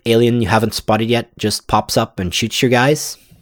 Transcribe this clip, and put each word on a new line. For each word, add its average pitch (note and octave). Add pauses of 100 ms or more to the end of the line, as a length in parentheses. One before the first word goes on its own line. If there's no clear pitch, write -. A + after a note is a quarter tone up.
alien A#2
you G#2+
haven't A2
spotted A2
yet A#2
just -
pops -
up A2+
and F2+
shoots -
your C3
guys. C3 (240)